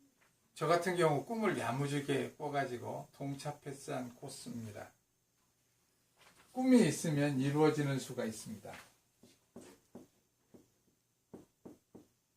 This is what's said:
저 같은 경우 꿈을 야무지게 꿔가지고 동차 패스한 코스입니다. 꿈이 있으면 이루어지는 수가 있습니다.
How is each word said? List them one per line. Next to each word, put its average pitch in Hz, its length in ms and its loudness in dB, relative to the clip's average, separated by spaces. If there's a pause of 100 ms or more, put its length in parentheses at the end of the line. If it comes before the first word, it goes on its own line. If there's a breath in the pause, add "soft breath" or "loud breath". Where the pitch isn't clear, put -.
(540)
저 156 120 -4
같은 175 300 2
경우 151 300 4
꿈을 208 320 -2
야무지게 135 800 -2
꿔가지고 131 720 -6
동차 139 460 -8
패스한 135 580 -10
코스입니다. 117 720 -12 (1600)
꿈이 247 360 8
있으면 143 500 2
이루어지는 143 600 4
수가 120 260 -6
있습니다. 107 480 -10 (3750)